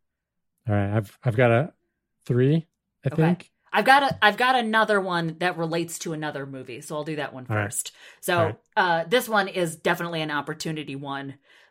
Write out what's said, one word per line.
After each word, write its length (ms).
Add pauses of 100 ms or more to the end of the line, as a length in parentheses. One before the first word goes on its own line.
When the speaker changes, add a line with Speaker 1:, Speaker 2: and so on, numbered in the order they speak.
(680)
Speaker 1:
All 60
right. 220
I've, 280
I've 120
got 140
a 220 (520)
three, 420 (380)
I 40
Speaker 2:
Okay. 140
Speaker 1:
think. 280 (220)
Speaker 2:
I've 120
got 180
a, 200
I've 160
got 180
another 440
one 400
that 180
relates 420
to 140
another 320
movie, 340
so 160
I'll 80
do 120
that 180
one 140
Speaker 1:
All 80
right. 100
Speaker 2:
first. 260 (280)
So, 180
Speaker 1:
All 80
right. 100 (200)
Speaker 2:
uh, 280
this 240
one 200
is 280
definitely 460
an 80
opportunity 640
one, 380 (360)